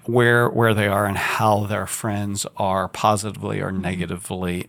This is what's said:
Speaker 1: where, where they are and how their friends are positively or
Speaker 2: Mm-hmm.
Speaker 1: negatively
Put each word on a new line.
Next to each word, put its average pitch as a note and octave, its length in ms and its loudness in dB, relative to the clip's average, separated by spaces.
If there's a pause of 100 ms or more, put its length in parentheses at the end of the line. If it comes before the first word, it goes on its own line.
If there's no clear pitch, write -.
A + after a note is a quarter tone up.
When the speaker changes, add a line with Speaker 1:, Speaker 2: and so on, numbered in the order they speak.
Speaker 1:
where, A#2+ 460 4
where A2+ 240 4
they G#2 140 2
are G2+ 180 2
and G2 120 -2
how G#2 480 2
their G2 220 -2
friends G2+ 580 -4 (120)
are F#2+ 320 0
positively G2+ 720 0
or F#2+ 100 -4
Speaker 2:
Mm-hmm. F#2+ 120 -4
Speaker 1:
negatively F2+ 840 -4